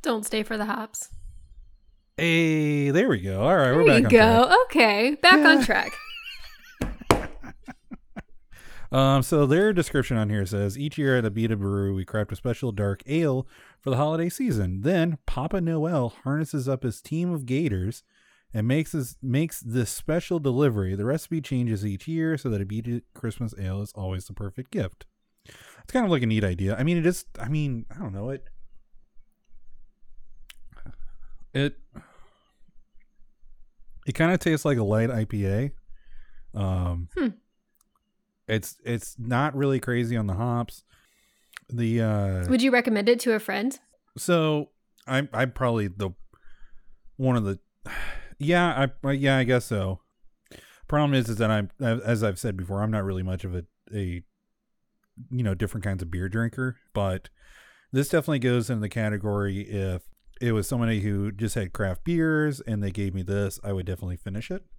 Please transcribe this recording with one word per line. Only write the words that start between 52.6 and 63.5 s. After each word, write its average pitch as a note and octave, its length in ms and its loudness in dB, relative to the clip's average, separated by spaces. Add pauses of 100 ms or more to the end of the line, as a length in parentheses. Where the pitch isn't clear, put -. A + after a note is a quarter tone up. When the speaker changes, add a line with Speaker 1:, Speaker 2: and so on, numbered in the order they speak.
Speaker 2:
I'm A2 100 0
not G#2+ 120 -2
really F#2+ 180 -4
much F#2 220 -4
of F#2 120 -6
a, F2 80 -6 (300)
a, F2+ 300 -6 (1080)
you B2 140 -4
know, G2 100 0
different G2+ 300 -6
kinds F#2+ 180 -4
of F2 80 -8
beer F2+ 200 -4
drinker, A#2 480 -4 (160)
but G2 360 -2 (600)
this C3+ 180 0
definitely D3+ 300 0
goes B2 320 0
in A2+ 80 -2
the G#2 100 -4
category G#2 720 -2
if F#2+ 400 -4 (400)
it A#2+ 120 2
was G#2 140 0
somebody A2+ 340 0
who G2+ 300 -2
just G2+ 220 -4
had G2 200 -4
craft G2 300 -4
beers D#3 580 0
and G#2+ 200 -4
they G2+ 80 -2
gave F#2+ 240 -4
me F#2+ 80 -4
this, G2 420 -2